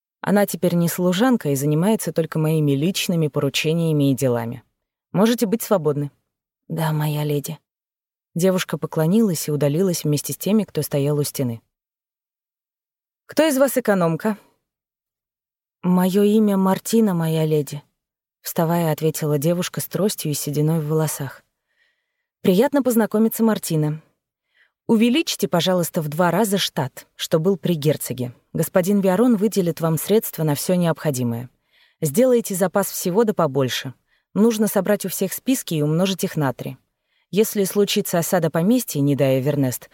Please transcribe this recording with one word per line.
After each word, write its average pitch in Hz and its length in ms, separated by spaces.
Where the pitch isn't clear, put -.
Она 202 280
теперь 175 260
не 170 160
служанка 185 600
и 139 60
занимается 156 560
только 160 280
моими 156 320
личными 160 560
поручениями 151 800
и 135 60
делами. 120 480
Можете 226 340
быть 214 160
свободны». 147 500
«Да, 160 260
моя 151 300
леди». 147 360
Девушка 180 440
поклонилась 170 720
и - 20
удалилась 151 540
вместе 147 260
с - 60
теми, 208 260
кто - 180
стоял 147 360
у 147 60
стены. 123 380
«Кто - 200
из 285 120
вас 262 200
экономка?» 196 600
«Мое 180 420
имя 208 320
Мартина, 190 580
моя 160 320
леди», 147 380
вставая, 170 520
ответила 151 440
девушка 170 440
с - 40
тростью 175 460
и 143 40
сединой 151 440
в 147 80
волосах. 151 560
«Приятно 254 400
познакомиться, 226 600
Мартина. 156 580
Увеличьте, 233 600
пожалуйста, 175 520
в 151 60
два 165 240
раза 196 260
штат, - 580
что - 240
был 185 180
при 180 160
герцоге. 131 600
Господин 185 480
Виарон 202 340
выделит 185 460
вам 165 160
средства 202 460
на 151 120
все 185 200
необходимое. 127 760
Сделайте 214 560
запас 190 340
всего 190 360
да 214 80
побольше. 135 600
Нужно 214 340
собрать 196 380
у 185 40
всех 185 240
списки - 400
и 151 80
умножить 170 420
их 185 140
на 139 160
три. - 240
Если 202 340
случится 202 520
осада 165 320
поместья, 180 520
не 143 140
дай 131 260
Эвернест, 135 520